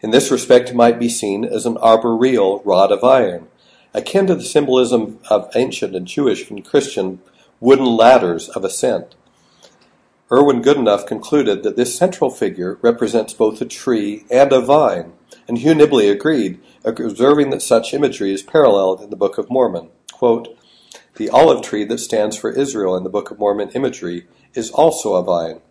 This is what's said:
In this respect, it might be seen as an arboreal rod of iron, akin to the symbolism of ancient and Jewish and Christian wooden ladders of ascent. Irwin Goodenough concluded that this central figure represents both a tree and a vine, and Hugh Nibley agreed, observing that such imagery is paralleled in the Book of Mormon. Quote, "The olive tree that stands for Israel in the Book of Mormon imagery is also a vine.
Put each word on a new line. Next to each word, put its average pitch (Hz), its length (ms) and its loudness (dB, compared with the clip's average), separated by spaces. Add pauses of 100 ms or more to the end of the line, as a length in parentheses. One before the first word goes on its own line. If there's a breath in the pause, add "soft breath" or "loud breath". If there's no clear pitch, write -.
In 110 120 -4
this 135 180 2
respect, 123 400 2
it 123 60 -6
might 120 240 4
be 120 80 -2
seen 107 360 -4
as 113 220 -6
an 113 120 -4
arboreal 113 840 2
rod 98 280 2
of 98 100 -2
iron, 107 460 2 (440 soft breath)
akin - 360 -2
to - 80 0
the - 80 -10
symbolism 123 720 0 (100)
of 107 280 0
ancient 107 400 -4
and 90 100 -8
Jewish 117 420 -4
and 101 160 -16
Christian 98 560 -4 (400 soft breath)
wooden 127 360 4
ladders 110 540 4
of 95 140 -10
ascent. 98 520 -4 (1120 soft breath)
Irwin 131 320 4
Goodenough 120 440 2
concluded 110 580 -2
that 107 120 -2
this 120 180 -2
central 175 360 -2
figure 92 520 -6
represents 117 520 0
both 107 260 -2
a 123 60 -6
tree 104 640 -4
and 135 220 4
a 131 80 4
vine, 117 520 0 (340 soft breath)
and 117 120 -6
Hugh 151 160 2
Nibley 139 340 4
agreed, 101 520 -2 (240 soft breath)
observing 123 680 0
that - 120 -6
such - 300 0
imagery 127 400 -2
is 95 100 -6
paralleled 101 600 2
in 104 80 -18
the 101 60 -10
Book 98 220 -2
of 104 120 -8
Mormon. 110 400 -2 (220)
Quote, 117 440 -2 (600 soft breath)
"The 110 120 -8
olive 135 320 4
tree 104 240 -6
that 117 160 -6
stands 107 340 -2
for - 160 -8
Israel 110 460 -4
in 90 80 -6
the 92 60 -8
Book 101 200 -6
of - 80 -18
Mormon 101 360 -2
imagery 90 520 -6 (280 soft breath)
is 113 160 -8
also 156 440 0
a 90 80 0
vine. 85 380 -4 (100)